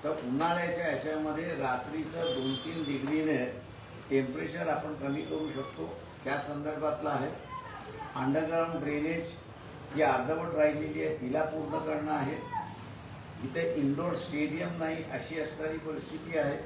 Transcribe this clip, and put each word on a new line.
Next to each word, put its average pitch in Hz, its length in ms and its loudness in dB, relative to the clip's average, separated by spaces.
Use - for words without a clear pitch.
तर 147 60 0
उन्हाळ्याच्या 165 800 2
याच्यामध्ये 156 640 0
रात्रीचं 143 680 -2
दोन 131 340 2
तीन 160 280 -4
डिग्रीने 139 640 2
टेम्परेचर 151 580 2
आपण 151 280 0
कमी 139 260 0
करू 156 280 -2
शकतो. - 500 -6
त्या 139 160 0
संदर्भातलं 147 720 0
आहे. 127 200 2
अंडरग्राऊंड 156 680 2
ड्रेनेज 160 480 0
जी 156 60 6
अर्धवट 151 540 4
राहिलेली 151 500 4
आहे, 120 100 2
तिला 135 280 2
पूर्ण 156 340 0
करणं 151 340 0
आहे. 143 240 2
इथे 165 320 2
इनडोअर 151 380 4
स्टेडियम 160 640 0
नाही, 160 260 0
अशी 156 360 -4
असणारी 156 380 -2
परिस्थिती 156 600 -4
आहे. 143 280 4